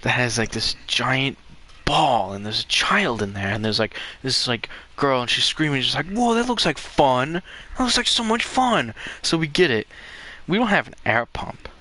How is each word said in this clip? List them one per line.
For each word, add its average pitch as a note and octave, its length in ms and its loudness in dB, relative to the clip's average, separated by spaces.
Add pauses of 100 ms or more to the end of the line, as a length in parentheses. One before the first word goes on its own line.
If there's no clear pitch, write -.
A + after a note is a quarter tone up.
that - 80 -2
has, A#2+ 280 0
like, A2 140 0
this - 240 -2 (120)
giant C3 500 0 (480)
ball, C3 480 2
and G2+ 120 -6
there's A2 160 -4
a - 60 -8
child E3+ 540 0
in G2+ 120 -2
there, G2 160 -4
and G#2 140 -2
there's, G#2+ 160 0
like, A2 180 0 (240)
this, - 260 -2
like, A#2+ 220 -4 (260)
girl, C3+ 260 2
and A#2+ 80 -4
she's - 160 0
screaming, D3 360 0
she's B2 140 0
like, D3 120 -4
Whoa, A#3 280 0
that A#3 120 2
looks B3 180 0
like D#3 120 0
fun. C3+ 560 2
That - 460 -10
looks B3 180 2
like A#3+ 100 2
so - 160 2
much A3+ 200 2
fun. G#3 500 2 (280)
So - 160 0
we E3 100 0
get D#3 240 4
it. A2 160 2 (600)
We E3 100 0
don't A#3 100 4
have F#3+ 200 2
an - 80 -16 (100)
air A2+ 200 2
pump. - 440 -12 (120)